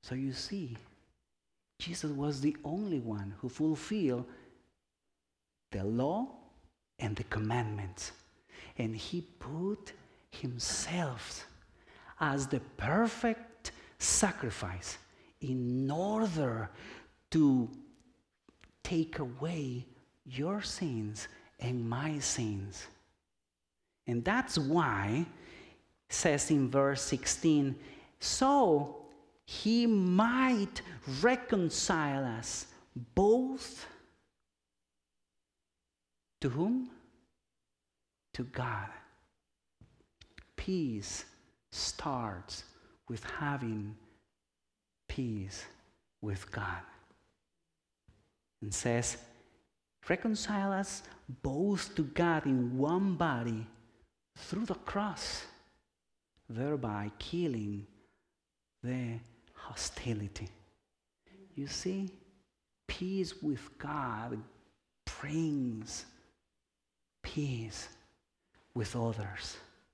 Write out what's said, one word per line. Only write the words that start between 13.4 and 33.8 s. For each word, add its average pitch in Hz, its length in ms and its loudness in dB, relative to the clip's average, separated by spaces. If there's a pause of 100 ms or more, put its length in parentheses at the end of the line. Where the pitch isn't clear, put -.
sacrifice - 1000 0 (420)
in 127 480 0
order 160 800 2 (640)
to 131 380 8 (1120)
take 160 340 0
away 131 680 -4 (360)
your 151 380 -2
sins 110 680 -4 (320)
and 120 300 0
my 143 300 0
sins. 101 680 -2 (1200)
And 117 180 0
that's 220 360 2
why 135 680 4 (840)
it - 60 -8
says 143 380 4
in 139 180 6
verse 139 320 4
sixteen, 143 720 4 (440)
So 233 840 4 (420)
he 233 400 2
might 220 960 6 (400)
reconcile 160 1040 4
us 117 420 -6 (460)
both 254 720 4 (2500)